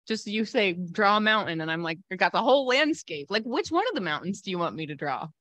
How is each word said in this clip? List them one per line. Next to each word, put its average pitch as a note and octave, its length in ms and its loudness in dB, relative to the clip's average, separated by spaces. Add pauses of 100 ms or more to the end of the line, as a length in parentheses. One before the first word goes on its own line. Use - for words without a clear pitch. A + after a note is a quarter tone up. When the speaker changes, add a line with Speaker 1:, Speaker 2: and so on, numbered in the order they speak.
Speaker 1:
Just G#3+ 220 -4
you G#3+ 160 0
say, G#3 300 2
"Draw F3+ 420 4
a G#3+ 40 4
mountain," G#3+ 400 2
and D#3+ 100 -4
I'm E3 120 -2
like, E3 160 -4 (140)
"I - 20 -6
got F#3 160 4
the F3+ 120 0
whole C4+ 260 4
landscape." B3 640 0
Like, G#3+ 140 0
which C#4 280 -4
one F4 160 2
of A#4 80 -4
the C4+ 40 -2
mountains E3+ 420 -4
do G3 100 -6
you F3+ 80 -2
want E3 160 -2
me D#3 100 -8
to D3 80 -8
draw? C3+ 280 -4
Speaker 2:
Can't D#3 180 -12